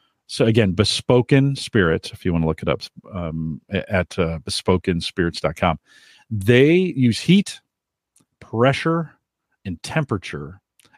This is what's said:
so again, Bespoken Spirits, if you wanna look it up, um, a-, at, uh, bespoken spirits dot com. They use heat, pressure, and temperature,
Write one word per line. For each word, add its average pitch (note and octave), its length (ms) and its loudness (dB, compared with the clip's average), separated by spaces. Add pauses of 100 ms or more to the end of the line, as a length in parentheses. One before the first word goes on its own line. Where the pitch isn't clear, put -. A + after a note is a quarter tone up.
(260)
so - 180 -2
again, A2 280 4
Bespoken B2+ 840 2
Spirits, F2 560 0
if - 140 -12
you F2+ 80 -2
wanna E2 160 0
look D#2+ 140 -4
it E2+ 60 -6
up, C#2+ 140 -2 (320)
um, D#2+ 460 -8 (100)
a-, F#2+ 220 -4
at, F2+ 260 -2
uh, E2 260 -2
bespoken F2+ 560 -2
spirits E2+ 400 -4
dot D#2 140 -4
com. E2 240 0 (540)
They A#2+ 420 4
use C#3 460 0
heat, - 400 2 (800)
pressure, C#3+ 720 -2 (520)
and F2 180 -10
temperature, F2 800 -6 (380)